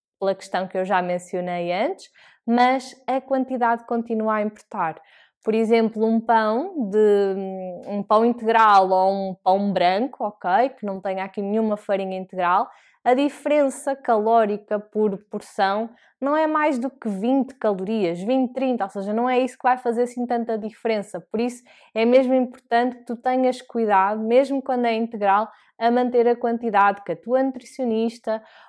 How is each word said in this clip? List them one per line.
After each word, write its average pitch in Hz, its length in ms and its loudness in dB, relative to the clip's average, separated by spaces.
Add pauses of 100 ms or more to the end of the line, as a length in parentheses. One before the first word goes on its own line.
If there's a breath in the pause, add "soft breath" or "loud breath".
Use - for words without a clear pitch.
(200)
pela 190 160 -2
questão 190 320 -6
que 190 100 -8
eu 185 60 -2
já 185 180 0
mencionei 180 720 -4
antes, 254 380 -4 (360 soft breath)
mas 247 640 0
a 262 140 -2
quantidade 254 640 -2
continua 226 500 -2
a 214 60 -2
importar. 208 580 -8 (440 soft breath)
Por 220 100 0
exemplo, 226 520 0
um 226 140 2
pão 226 680 -2
de, 202 460 2 (520)
um 202 160 -6
pão 214 220 2
integral 220 640 4
ou 185 240 4
um 190 220 -6
pão 196 360 2
branco, 185 520 0
ok, 208 460 0
que 262 160 -12
não 196 140 -6
tenha 190 240 -6
aqui 190 180 -8
nenhuma 208 360 -2
farinha 190 400 -4
integral, 185 520 0 (320 soft breath)
a 240 120 2
diferença 277 800 0
calórica 220 840 2
por 208 400 -2 (120)
porção 208 600 -4 (300 soft breath)
não 277 160 -2
é 311 100 2
mais 311 320 0
do 240 120 -4
que - 180 -10
vinte 240 480 -2
calorias, 190 640 -2
vinte, 254 340 -2
trinta, 254 300 -2
ou 196 60 -4
seja, 202 240 -6
não 240 160 0
é 254 100 2
isso 254 180 -2
que - 60 -10
vai 254 140 2
fazer 240 260 -2
assim 247 240 -4
tanta 233 300 -2
diferença. 208 640 -6 (100)
Por 214 80 -2
isso 247 240 -4 (320 soft breath)
é 220 80 0
mesmo 247 300 4
importante 247 640 -2
que - 80 -20
tu 240 100 -8
tenhas 254 460 0
cuidado, 208 600 0
mesmo 254 400 2
quando 247 240 -2
é 233 80 0
integral, 214 560 0 (300 soft breath)
a 233 100 2
manter 240 380 2
a 240 80 4
quantidade 226 720 2
que 175 80 -4
a - 20 -4
tua 247 260 -2
nutricionista 233 1000 -4 (260 soft breath)